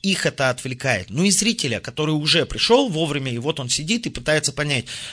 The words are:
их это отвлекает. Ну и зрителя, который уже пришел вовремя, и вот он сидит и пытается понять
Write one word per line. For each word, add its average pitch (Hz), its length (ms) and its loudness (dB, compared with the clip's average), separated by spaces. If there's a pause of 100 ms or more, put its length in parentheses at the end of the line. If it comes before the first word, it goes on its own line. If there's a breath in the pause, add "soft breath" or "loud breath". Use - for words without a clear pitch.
их 190 220 0
это 135 260 2
отвлекает. 123 600 -4
Ну 143 140 0
и 202 60 4
зрителя, 190 500 2
который 151 320 -2
уже 151 340 2
пришел 247 420 4
вовремя, 147 440 -2
и 117 60 -4
вот 127 220 -2
он 123 80 -6
сидит 180 380 -2
и - 40 -4
пытается 151 420 0
понять 147 340 -2 (260 loud breath)